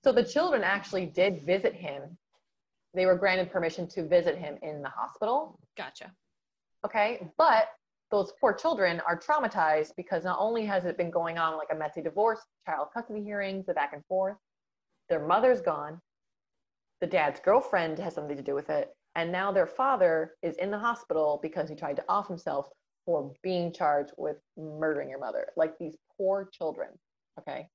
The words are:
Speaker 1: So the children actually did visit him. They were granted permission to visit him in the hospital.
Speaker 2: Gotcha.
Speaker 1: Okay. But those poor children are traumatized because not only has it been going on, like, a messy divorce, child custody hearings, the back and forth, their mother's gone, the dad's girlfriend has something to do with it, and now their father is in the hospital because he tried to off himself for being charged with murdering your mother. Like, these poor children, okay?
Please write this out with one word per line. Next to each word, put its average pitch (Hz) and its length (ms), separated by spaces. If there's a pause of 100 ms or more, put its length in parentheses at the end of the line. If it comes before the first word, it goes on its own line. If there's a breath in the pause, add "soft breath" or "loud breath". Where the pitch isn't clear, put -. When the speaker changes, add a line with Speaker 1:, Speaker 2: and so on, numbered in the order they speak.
Speaker 1:
So 269 80
the 226 140
children 285 400
actually 190 400
did 175 380
visit 185 320
him. 151 420 (760)
They 185 100
were 185 120
granted 185 360
permission 170 360
to 165 200
visit 170 300
him 151 240
in 151 180
the 139 80
hospital. 240 720 (160)
Speaker 2:
Gotcha. - 340 (720)
Speaker 1:
Okay. 208 540
But 226 320 (420)
those 202 300
poor 220 140
children 190 460
are 170 180
traumatized 175 800
because 180 280
not 180 160
only 220 240
has 190 220
it 165 100
been 170 140
going 165 260
on, 160 220
like, 151 120
a 156 40
messy 156 260
divorce, 202 400 (240)
child 151 300
custody 214 280
hearings, 196 440
the 180 80
back - 180
and 151 140
forth, 190 320 (720)
their 156 100
mother's 208 400
gone, 156 400 (1000)
the - 40
dad's 147 340
girlfriend 180 580
has 175 160
something 147 240
to 139 40
do 139 120
with 143 160
it, 147 260 (180)
and 165 160
now 190 220
their 185 140
father 180 720
is 160 160
in 196 140
the 208 80
hospital 156 640
because 160 260
he 151 60
tried 143 220
to - 120
off 196 180
himself 151 440 (360)
for 143 260 (100)
being 175 300
charged 147 440
with 151 200 (200)
murdering 151 540
your 139 80
mother. - 380
Like, 160 220
these 165 180 (200)
poor 196 360
children, - 380 (480)
okay? 143 360